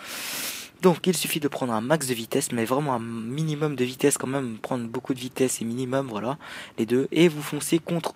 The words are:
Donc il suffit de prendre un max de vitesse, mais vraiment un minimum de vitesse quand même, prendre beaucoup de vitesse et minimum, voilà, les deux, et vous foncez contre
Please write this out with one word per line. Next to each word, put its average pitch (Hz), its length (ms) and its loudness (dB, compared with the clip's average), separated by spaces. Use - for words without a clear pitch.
Donc 180 260 4
il 185 80 4
suffit - 260 -2
de 147 80 0
prendre 123 260 -2
un 110 80 0
max 143 240 2
de 127 80 0
vitesse, 117 380 -2
mais 117 120 0
vraiment 131 300 0
un 117 60 0
minimum 139 760 -2
de 127 80 2
vitesse 131 320 2
quand - 100 -6
même, 127 300 -2
prendre 120 300 -4
beaucoup 123 260 -6
de 127 60 -2
vitesse 127 420 0
et 113 60 -2
minimum, 127 420 0
voilà, 113 300 -4
les 117 80 2
deux, 127 260 2
et 175 160 8
vous 151 140 0
foncez 147 360 0
contre 170 380 -2